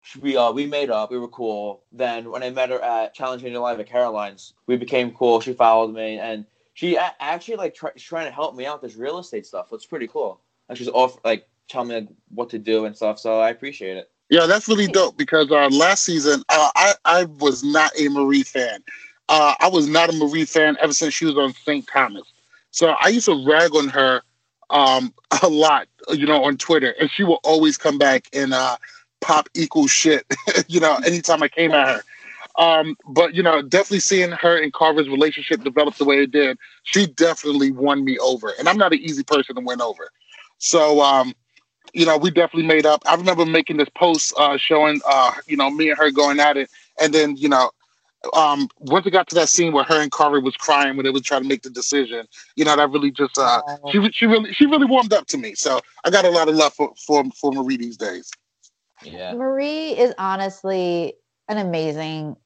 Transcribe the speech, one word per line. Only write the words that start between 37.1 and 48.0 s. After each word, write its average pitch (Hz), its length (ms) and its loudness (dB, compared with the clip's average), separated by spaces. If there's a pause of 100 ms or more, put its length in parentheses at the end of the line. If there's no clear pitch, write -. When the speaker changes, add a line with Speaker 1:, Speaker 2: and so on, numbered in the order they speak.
Speaker 2:
won 139 340 -2
me 127 140 -2
over. 117 400 -2
And 156 100 2
I'm 196 80 2
not 185 160 2
an 143 60 0
easy 143 240 -6
person 139 320 -2
to 127 60 -10
win 123 200 -6
over. 113 280 -8 (500)
So, 151 420 4
um, 135 320 4 (600)
you 165 120 2
know, 160 120 4
we 175 120 0
definitely 165 380 0
made 156 180 4
up. 151 220 4
I 160 80 4
remember 175 280 0
making 160 340 0
this 147 200 0
post, 165 400 0
uh, 143 180 2
showing, 151 540 2
uh, 135 220 4 (160)
you 147 100 -4
know, 139 140 0
me 156 180 -2
and 147 80 -2
her 151 140 2
going 143 280 2
at 147 160 4
it. 135 140 -4 (320)
And 156 100 2
then, 147 260 2
you 143 120 -2
know, 127 220 2 (600)